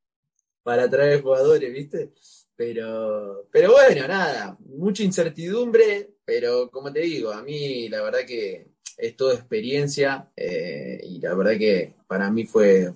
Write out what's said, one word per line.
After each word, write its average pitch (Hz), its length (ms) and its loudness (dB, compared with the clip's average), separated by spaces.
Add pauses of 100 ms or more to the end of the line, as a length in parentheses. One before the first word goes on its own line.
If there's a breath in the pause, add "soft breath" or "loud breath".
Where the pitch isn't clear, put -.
(640)
para 120 280 2
traer 143 320 4
jugadores, 156 500 4
¿viste? 143 400 -8 (420 soft breath)
Pero, 110 960 -6
pero 175 220 6
bueno, 226 340 6
nada, 135 540 -4
mucha 190 420 -4
incertidumbre, 202 1080 0 (140)
pero 120 460 -2
como 135 220 -10
te 147 80 -2
digo, 139 320 -4
a 107 100 -10
mí 139 460 -8
la 107 140 -6
verdad 110 240 -2
que 104 420 -10 (300)
es 117 180 -8
toda 131 180 0
experiencia, 135 1040 -4
eh, 78 640 -8
y 87 180 -14
la 87 140 -4
verdad 98 240 2
que 98 360 0 (120)
para 98 240 -2
mí 113 140 0
fue, 95 500 4